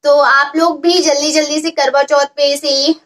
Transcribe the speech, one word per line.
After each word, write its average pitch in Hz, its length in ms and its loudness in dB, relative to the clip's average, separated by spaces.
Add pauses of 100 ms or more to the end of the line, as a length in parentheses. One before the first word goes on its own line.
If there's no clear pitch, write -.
तो 294 140 2
आप 285 380 2
लोग 330 260 0
भी 349 180 2
जल्दी 294 320 -2
जल्दी 302 300 -2
से 330 120 -6
करवा 277 300 0
चौथ 285 240 0
पे 285 260 -2
इसे 285 400 -2 (120)